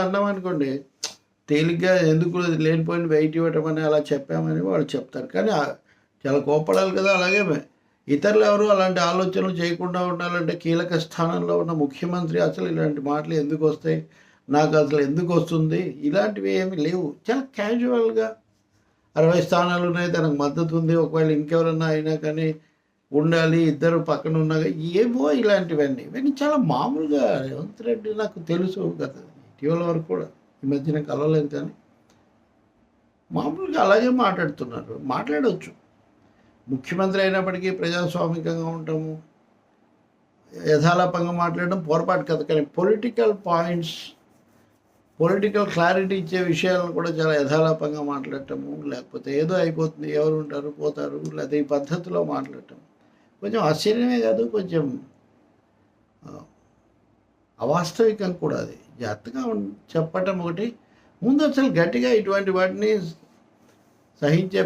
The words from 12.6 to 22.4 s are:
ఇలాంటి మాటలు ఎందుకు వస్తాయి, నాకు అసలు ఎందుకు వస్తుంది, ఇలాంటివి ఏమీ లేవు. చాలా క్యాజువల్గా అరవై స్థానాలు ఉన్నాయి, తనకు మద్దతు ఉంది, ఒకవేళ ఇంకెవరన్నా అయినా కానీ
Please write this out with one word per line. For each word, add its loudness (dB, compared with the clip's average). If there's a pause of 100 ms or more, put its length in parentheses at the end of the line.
ఇలాంటి 0 (100)
మాటలు -2
ఎందుకు 0
వస్తాయి, -2 (500)
నాకు 4
అసలు 4
ఎందుకు 0
వస్తుంది, 0 (280)
ఇలాంటివి 0 (100)
ఏమీ -2 (100)
లేవు. 0 (200)
చాలా 0 (160)
క్యాజువల్గా 0 (880)
అరవై 6
స్థానాలు 2
ఉన్నాయి, 0
తనకు 2
మద్దతు 0
ఉంది, 2
ఒకవేళ 2
ఇంకెవరన్నా 0
అయినా 0 (100)
కానీ -2 (640)